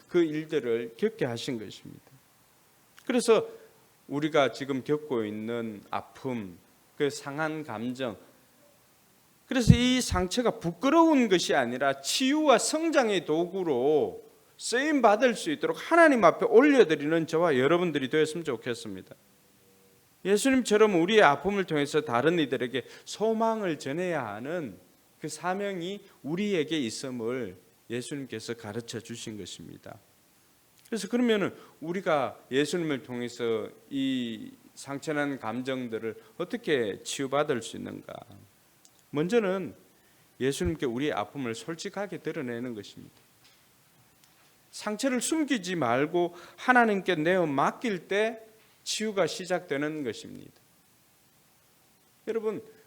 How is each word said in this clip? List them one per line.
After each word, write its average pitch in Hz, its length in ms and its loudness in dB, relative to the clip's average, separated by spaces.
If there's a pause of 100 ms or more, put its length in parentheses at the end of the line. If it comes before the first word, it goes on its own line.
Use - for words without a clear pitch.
그 175 160 4
일들을 151 760 -2
겪게 208 280 -2
하신 117 340 -4
것입니다. - 440 -16 (1040)
그래서 226 420 4 (600)
우리가 147 440 2
지금 135 320 -6
겪고 147 400 -2
있는 110 680 -6
아픔, 101 640 -8 (400)
그 143 120 0
상한 151 540 -6
감정, 123 540 -6 (1300)
그래서 233 280 8
이 247 260 2
상처가 185 580 -2
부끄러운 277 680 4
것이 185 260 2
아니라 135 480 0
치유와 277 560 4
성장의 285 680 0
도구로 156 1000 0 (340)
쓰임 277 440 0
받을 220 340 2
수 - 160 -6
있도록 160 240 -2 (160)
하나님 302 320 6
앞에 170 220 6
올려드리는 165 840 6
저와 160 300 2
여러분들이 147 520 2
되었으면 156 360 0
좋겠습니다. 113 720 -8 (1080)
예수님처럼 208 760 4
우리의 208 200 6
아픔을 180 440 4
통해서 147 360 0
다른 151 380 2
이들에게 127 460 -2 (200)
소망을 220 720 -2
전해야 156 480 -4
하는 117 520 -8 (420)
그 156 80 -10
사명이 190 760 -6 (220)
우리에게 165 560 0
있음을 120 800 -4 (320)
예수님께서 120 640 -8
가르쳐 113 440 -10
주신 117 380 -12
것입니다. 87 600 -14 (920)
그래서 196 200 -6
그러면은 220 480 0 (260)
우리가 160 560 -2 (140)
예수님을 147 520 0
통해서 117 640 -4 (200)
이 127 640 -4 (240)
상처난 143 640 -4
감정들을 113 760 -6 (220)
어떻게 143 640 -2
치유받을 139 580 -2
수 - 160 -12
있는가? 98 360 -12 (960)
먼저는 185 640 0 (640)
예수님께 147 460 -2
우리의 131 280 -2
아픔을 113 420 -6
솔직하게 180 640 -10
드러내는 123 560 -6
것입니다. - 400 -16 (1600)
상처를 233 500 -2
숨기지 254 540 -2
말고 160 600 2 (220)
하나님께 214 580 4
내어 170 300 2
맡길 170 640 -2
때 220 320 -2 (440)
치유가 202 440 -2
시작되는 156 760 -4
것입니다. 101 500 -10 (1700)
여러분, 214 360 -4 (220)